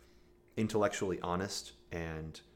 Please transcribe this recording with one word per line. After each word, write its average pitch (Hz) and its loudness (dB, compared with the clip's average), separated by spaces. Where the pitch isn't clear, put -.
intellectually 104 2
honest 90 -2
and 80 -6